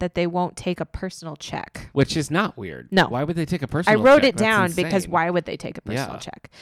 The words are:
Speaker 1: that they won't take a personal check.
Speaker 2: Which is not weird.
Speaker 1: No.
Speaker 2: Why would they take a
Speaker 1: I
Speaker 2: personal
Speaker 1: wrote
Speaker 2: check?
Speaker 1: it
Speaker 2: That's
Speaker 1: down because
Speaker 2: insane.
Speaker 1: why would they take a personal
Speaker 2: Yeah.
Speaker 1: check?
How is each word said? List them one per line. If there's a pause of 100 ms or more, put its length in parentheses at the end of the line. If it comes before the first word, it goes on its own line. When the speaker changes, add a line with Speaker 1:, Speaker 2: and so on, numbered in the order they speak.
Speaker 1:
that
they
won't
take
a
personal
check.
Speaker 2:
Which
is
not
weird.
Speaker 1:
No.
Speaker 2:
Why
would
they
take
a
Speaker 1:
I
Speaker 2:
personal
Speaker 1:
wrote
Speaker 2:
check?
Speaker 1:
it
Speaker 2:
That's
Speaker 1:
down
because
Speaker 2:
insane.
Speaker 1:
why
would
they
take
a
personal
Speaker 2:
Yeah.
Speaker 1:
check? (120)